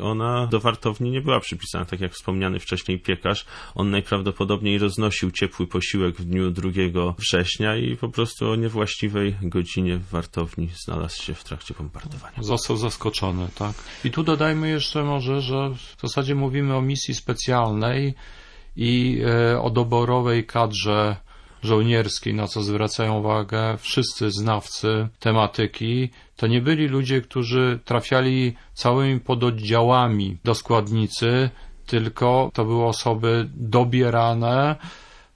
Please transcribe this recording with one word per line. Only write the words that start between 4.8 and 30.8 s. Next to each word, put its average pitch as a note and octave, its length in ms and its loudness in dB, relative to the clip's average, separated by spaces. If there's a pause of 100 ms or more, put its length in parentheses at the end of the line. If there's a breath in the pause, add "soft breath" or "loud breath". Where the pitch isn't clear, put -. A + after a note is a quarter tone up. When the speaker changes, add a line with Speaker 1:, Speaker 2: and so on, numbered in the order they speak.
Speaker 1:
ciepły F2+ 360 -2
posiłek F2+ 500 -2
w F#2 80 -8
dniu F#2 260 0
drugiego F2+ 680 0
września G#2+ 580 0
i A#2+ 200 -2
po A#2+ 120 -6
prostu A2+ 420 -2
o A2+ 60 0
niewłaściwej G#2 840 -2
godzinie F2+ 540 -2
w F2+ 120 -6
wartowni E2 600 -4 (160)
znalazł D#2+ 380 -6
się - 120 -8
w - 100 -14
trakcie - 340 -12
bombardowania. - 640 -12
Speaker 2:
Został A#2 340 0
zaskoczony, F#2+ 720 -2 (100)
tak. G#2 160 -4 (300 loud breath)
I C3 60 0
tu C3+ 120 -2
dodajmy D#3 460 0
jeszcze D3+ 360 -2
może, C#3 360 -2
że C3+ 300 -2 (260)
w - 60 -12
zasadzie C#3 320 -2
mówimy C#3 420 0
o C3 60 2
misji C3+ 320 -2
specjalnej B2 1000 0 (640 loud breath)
i, A#2+ 500 2
e, A#2 340 4
o A#2 100 0
doborowej A#2+ 760 2
kadrze G#2 720 2 (460 loud breath)
żołnierskiej, A2 720 2
na G#2 120 -2
co G#2+ 160 -4
zwracają G#2+ 560 0
uwagę G#2+ 600 0
wszyscy - 520 -2
znawcy G#2+ 800 0 (120)
tematyki. A2+ 920 0 (260 loud breath)
To A#2 100 0
nie A#2+ 140 4
byli D3+ 280 2
ludzie, C3 320 2
którzy B2 640 0
trafiali C3 720 2 (180 loud breath)
całymi C3 460 2
pododdziałami A#2 1200 2
do A#2 100 2
składnicy, A#2 960 2 (360 loud breath)